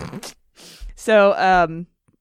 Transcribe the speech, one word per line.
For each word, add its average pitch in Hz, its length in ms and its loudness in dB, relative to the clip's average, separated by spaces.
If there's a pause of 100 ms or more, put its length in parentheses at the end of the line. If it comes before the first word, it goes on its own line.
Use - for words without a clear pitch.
(960)
So, 202 380 2
um, 175 540 0 (340)